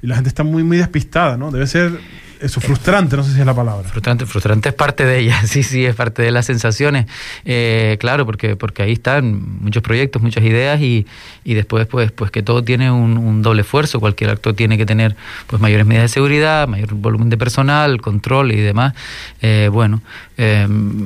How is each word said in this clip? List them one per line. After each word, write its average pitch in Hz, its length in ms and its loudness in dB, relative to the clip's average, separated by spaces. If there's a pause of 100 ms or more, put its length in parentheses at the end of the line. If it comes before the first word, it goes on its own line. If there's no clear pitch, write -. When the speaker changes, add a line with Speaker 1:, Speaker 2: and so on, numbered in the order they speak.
Speaker 1:
y 123 40 -6
la 123 80 -2
gente 127 140 0
está 151 140 -4
muy, 160 200 0
muy 170 140 2
despistada, 160 600 0
¿no? 143 140 -6
Debe 131 160 -2
ser 170 240 0 (500)
eso 135 180 -4
frustrante, 143 560 0
no 139 60 0
sé 135 140 0
si 135 40 4
es 139 60 4
la 131 80 2
palabra. 107 340 -2
Speaker 2:
Frustrante, 120 380 -2
frustrante 107 440 0
es 135 40 -4
parte 139 320 0
de 127 140 2
ella, 113 220 2
<laughs> 107 40 2
sí, 135 160 0
sí, 127 240 0
es 123 80 0
parte 113 300 -2
de 117 80 2
las 120 160 0
sensaciones. 127 580 0 (400)
Eh, 113 540 0
claro, 131 260 0
porque, 107 300 -2
porque 101 260 -6
ahí 104 120 0
están 110 680 -2
muchos 104 220 -2
proyectos, 123 400 0
muchas 113 200 0
ideas, 131 380 2
y, 117 240 0 (380)
y 123 100 -4
después, 110 320 0
pues, 113 260 -2
pues 101 200 -6
que 113 100 -4
todo 117 220 0
tiene 123 260 0
un, 117 300 2
un 110 240 0
doble 110 180 2
esfuerzo. 143 380 0
Cualquier 107 320 0
acto 107 240 -2
tiene 110 240 2
que 110 80 0
tener, 110 280 2 (300)
pues, 110 160 -2
mayores 107 240 4
medidas 113 200 4
de 117 40 0
seguridad, 147 580 2
mayor 104 280 -4
volumen 110 340 0
de 101 80 2
personal, 135 640 2
control 131 520 0
y 107 60 0
demás. 104 360 2 (480)
Eh, 107 280 4
bueno, 107 300 2 (380)
eh, 107 280 2 (380)